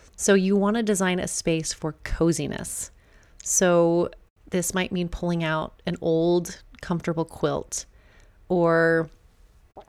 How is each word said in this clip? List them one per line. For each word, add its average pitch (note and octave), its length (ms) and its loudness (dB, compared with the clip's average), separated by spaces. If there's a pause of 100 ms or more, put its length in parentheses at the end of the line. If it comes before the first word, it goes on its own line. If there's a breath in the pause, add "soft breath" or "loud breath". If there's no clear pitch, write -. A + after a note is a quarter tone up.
(160 soft breath)
So - 180 2
you G3 220 4
wanna G#3 260 0
design F#3+ 380 0
a - 80 -4
space - 460 -4
for - 180 -8 (120)
coziness. - 840 -4 (540 loud breath)
So F3 640 4 (400)
this F3 240 -4
might F#3 180 -2
mean F3+ 180 -4
pulling E3+ 340 -4
out D#3 420 -4
an E3+ 140 -4
old, E3+ 640 0 (180)
comfortable E3 440 -4
quilt - 600 -4 (600 soft breath)
or E3 640 4 (800)